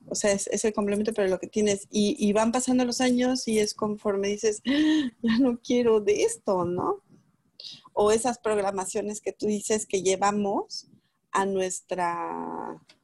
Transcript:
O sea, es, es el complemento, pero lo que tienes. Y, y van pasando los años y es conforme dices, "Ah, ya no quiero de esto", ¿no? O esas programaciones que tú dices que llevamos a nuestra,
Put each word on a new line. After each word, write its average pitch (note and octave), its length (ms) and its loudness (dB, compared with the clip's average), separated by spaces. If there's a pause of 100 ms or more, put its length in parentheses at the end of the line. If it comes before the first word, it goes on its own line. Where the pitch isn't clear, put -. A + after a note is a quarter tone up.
O - 80 -8
sea, G#3 160 2
es, G3+ 160 -2
es - 180 -2
el G#3+ 80 2
complemento, G#3 400 -2
pero G#3 140 0
lo F#3 120 0
que - 80 -10
tienes. G#3 440 0
Y, G#3 280 2
y G#3 140 2
van A3 180 2
pasando B3+ 340 2
los A#3+ 160 -2
años B3+ 460 2
y A3 120 2
es G#3 140 0
conforme G#3 560 -2
dices, G#3 380 -2
"Ah, D4+ 440 2 (100)
ya A3+ 180 2
no B3 220 2
quiero A#3 400 4
de G#3 220 2
esto", G3+ 420 0
¿no? F4+ 360 -2 (920)
O G#3 180 4
esas A3+ 280 0
programaciones G3+ 840 -2
que G3 100 -6
tú - 160 -4
dices G#3+ 380 0
que G3 160 -2
llevamos G3+ 880 -2 (440)
a G3 140 0
nuestra, E3+ 1400 -6 (220)